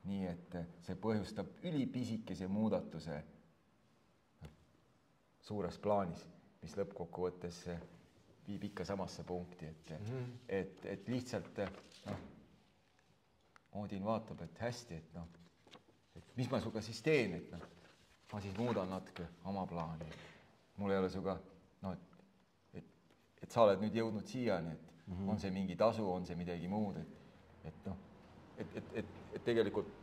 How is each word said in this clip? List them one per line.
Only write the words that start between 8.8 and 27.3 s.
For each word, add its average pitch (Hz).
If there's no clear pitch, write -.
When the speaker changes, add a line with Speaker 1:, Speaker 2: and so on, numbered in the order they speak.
Speaker 1:
samasse 95
punkti, 87
et, -
Speaker 2:
Mhm. 123
Speaker 1:
et, -
et 98
lihtsalt, 120
noh, 104
Oodin 98
vaatab, 110
et 82
hästi, 117
et 78
noh, 85
et -
mis 123
ma 127
suga 107
siis 110
teen, 131
et 85
noh, 85
ma 107
siis 95
muudan 104
natuke 90
oma 95
plaani. 82
Mul 98
ei 98
ole 95
suga, 92
noh, 98
et, -
et, -
et -
sa 117
oled 98
nüüd 104
jõudnud 110
siiani, 95
et 76
Speaker 2:
Mhm. 95
Speaker 1:
on 104
see 98
mingi 95
tasu, 107
on 90
see 87
midagi 87
muud, 101
et, 80